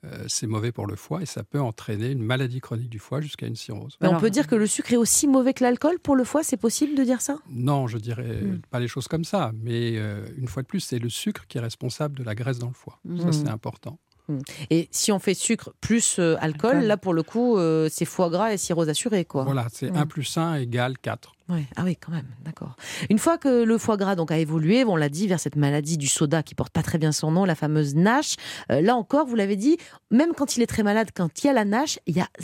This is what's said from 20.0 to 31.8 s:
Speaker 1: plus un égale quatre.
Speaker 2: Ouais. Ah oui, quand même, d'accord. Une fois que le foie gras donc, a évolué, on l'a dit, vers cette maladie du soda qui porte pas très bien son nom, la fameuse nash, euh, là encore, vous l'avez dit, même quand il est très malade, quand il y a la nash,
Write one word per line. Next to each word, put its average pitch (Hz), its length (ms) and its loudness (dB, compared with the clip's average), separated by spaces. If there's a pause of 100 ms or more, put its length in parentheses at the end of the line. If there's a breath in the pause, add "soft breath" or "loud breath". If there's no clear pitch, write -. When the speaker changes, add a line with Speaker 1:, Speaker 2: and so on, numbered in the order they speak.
Speaker 1:
plus 156 320 -6
un 165 180 0
égale 123 440 -2
quatre. - 340 -8 (160)
Speaker 2:
Ouais. 165 160 -2 (100)
Ah - 80 -4
oui, 180 120 0
quand - 160 -14
même, 151 160 -6 (180)
d'accord. - 300 -12 (340 loud breath)
Une 208 80 6
fois 339 220 2
que 247 240 4
le 226 160 4
foie 220 180 2
gras 196 180 2
donc, 165 140 -2
a 160 80 2
évolué, 160 480 4
on 208 100 2
l'a 147 140 2
dit, 156 180 -2
vers 180 120 2
cette 143 160 -4
maladie 147 420 2
du 143 100 -2
soda 156 360 2
qui - 100 -12
porte - 180 -6
pas 160 120 0
très - 160 0
bien 156 120 2
son 156 200 0
nom, 180 120 4
la 180 120 2
fameuse 151 400 0
nash, 226 400 4 (360 loud breath)
euh, 139 100 4
là 214 140 4
encore, 269 300 2
vous 247 100 -4
l'avez 202 200 2
dit, 269 220 2 (340 loud breath)
même 311 260 4
quand - 200 -2
il 247 40 4
est 226 60 4
très - 160 -2
malade, 208 320 2
quand - 280 -2
il 285 40 4
y - 20 6
a 277 40 4
la 220 120 4
nash, 233 400 0